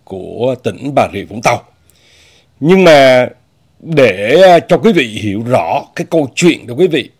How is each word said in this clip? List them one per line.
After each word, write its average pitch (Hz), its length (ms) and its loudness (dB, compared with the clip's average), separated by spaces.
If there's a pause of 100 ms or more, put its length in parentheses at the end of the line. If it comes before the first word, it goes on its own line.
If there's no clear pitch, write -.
của 95 600 -8
tỉnh 127 320 -10
Bà 110 180 -2
Rịa 98 100 -10
Vũng 101 180 -14
Tàu. - 220 -4 (1000)
Nhưng 185 220 4
mà 135 440 4 (520)
để, 127 640 0
à, 180 180 6
cho 175 180 0
quý 190 160 0
vị 151 120 -2
hiểu 104 420 -8
rõ 110 380 -2 (100)
cái - 140 -8
câu 151 260 -2
chuyện 156 320 -2
đó 120 100 -12
quý 180 100 2
vị, 143 220 -6 (100)